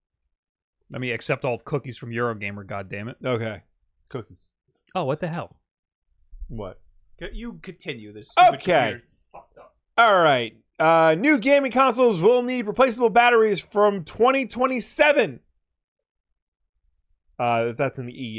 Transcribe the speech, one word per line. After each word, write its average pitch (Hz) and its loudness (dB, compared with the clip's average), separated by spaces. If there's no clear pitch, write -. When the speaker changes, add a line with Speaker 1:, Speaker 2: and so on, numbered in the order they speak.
Speaker 1:
Let 139 -12
me 127 -6
accept 127 -6
all 120 -2
cookies 131 -10
from 120 -16
Eurogamer. 104 -6
God 98 -10
damn 101 -10
it. 127 -14
Speaker 2:
Okay. 113 -6
Cookies. - -16
Speaker 1:
Oh, 180 -4
what 139 -4
the 175 -8
hell? 156 -12
Speaker 2:
What? 107 -12
Speaker 1:
C-, 175 -12
you 214 -12
continue 123 -14
this. 107 -20
Stupid 349 4
Speaker 2:
Okay. - -16
Speaker 1:
computer 117 -4
fucked - -20
up. - -20
Speaker 2:
All 214 6
right. 131 2
Uh, 160 4
new 285 2
gaming 269 2
consoles 247 2
will 240 4
need 247 -4
replaceable 240 2
batteries 226 4
from 202 0
twenty 269 0
twenty-seven. 254 0
Uh, 117 0
that's 135 -4
in 123 -12
the 123 -14
E 127 -12